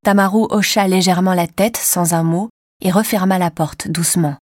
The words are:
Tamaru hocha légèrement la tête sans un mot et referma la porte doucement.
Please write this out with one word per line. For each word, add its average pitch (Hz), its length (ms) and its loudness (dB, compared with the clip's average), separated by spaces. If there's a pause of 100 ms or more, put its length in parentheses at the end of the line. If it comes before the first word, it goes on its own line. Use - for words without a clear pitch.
Tamaru 202 480 2
hocha 202 360 0
légèrement 185 460 2
la 175 140 0
tête 214 300 -2
sans 175 360 -2
un 165 80 0
mot 170 260 0 (320)
et 185 120 -2
referma 190 480 0
la 175 100 0
porte - 380 -6
doucement. 165 500 -2 (100)